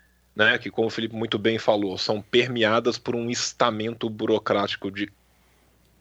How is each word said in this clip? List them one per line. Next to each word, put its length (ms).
né, 220
que, 140
como 160
o 40
Felipe 240
muito 220
bem 220
falou, 380
são 260
permeadas 760
por 180
um 140
estamento 800
burocrático 800
de 220